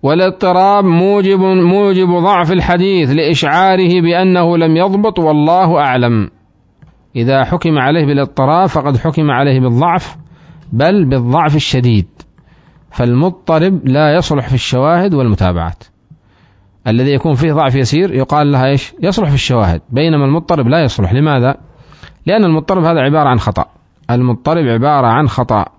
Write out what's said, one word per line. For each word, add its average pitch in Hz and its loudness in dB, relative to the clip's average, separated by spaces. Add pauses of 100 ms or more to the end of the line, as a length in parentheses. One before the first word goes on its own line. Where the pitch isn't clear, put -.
والاضطراب 185 0
موجب، 190 2
موجب 185 2
ضعف 175 0
الحديث 180 0
لإشعاره 170 0
بأنه 175 2
لم 160 2
يضبط، 196 0
والله 160 2
أعلم. 123 0 (880)
إذا 131 0
حكم 165 -2
عليه 160 0
بالاضطراب 139 0
فقد 143 -2
حكم 151 -2
عليه 131 0
بالضعف، 131 -2 (560)
بل 165 2
بالضعف 139 0
الشديد، 123 0 (840)
فالمضطرب 160 0
لا 147 2
يصلح 151 -2
في 131 -2
الشواهد 160 0
والمتابعات. 92 -2 (1040)
الذي 127 0
يكون 139 0
فيه 147 0
ضعف 139 0
يسير 143 0
يقال 147 0
لها 131 0
إيش؟ 139 -2
يصلح 185 -2
في 139 0
الشواهد، 101 0
بينما 143 0
المضطرب 151 -2
لا 156 2
يصلح. 104 -2
لماذا؟ 139 0 (680)
لأن 208 0
المضطرب 165 0
هذا 165 0
عبارة 143 2
عن 127 0
خطأ، 101 -4 (460)
المضطرب 127 -2
عبارة 131 0
عن 131 2
خطأ 117 -2 (120)